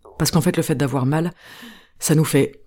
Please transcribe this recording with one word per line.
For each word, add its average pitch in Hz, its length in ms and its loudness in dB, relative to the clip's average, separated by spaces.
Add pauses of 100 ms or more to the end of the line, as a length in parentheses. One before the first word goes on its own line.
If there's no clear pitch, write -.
(180)
Parce 156 120 -2
qu'en 175 100 2
fait, 180 160 0
le 165 60 0
fait 160 120 -2
d'avoir 131 300 -2
mal, 160 280 -2 (640)
ça - 160 0
nous 156 100 4
fait - 420 0